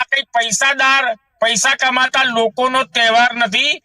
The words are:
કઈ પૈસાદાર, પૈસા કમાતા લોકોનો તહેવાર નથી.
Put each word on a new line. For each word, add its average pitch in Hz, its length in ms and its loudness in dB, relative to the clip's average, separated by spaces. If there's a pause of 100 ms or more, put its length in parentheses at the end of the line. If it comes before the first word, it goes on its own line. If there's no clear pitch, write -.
(120)
કઈ 269 100 -2
પૈસાદાર, 269 920 0
પૈસા 233 600 -2
કમાતા 262 500 0
લોકોનો 247 580 0
તહેવાર 233 520 2
નથી. 240 500 -2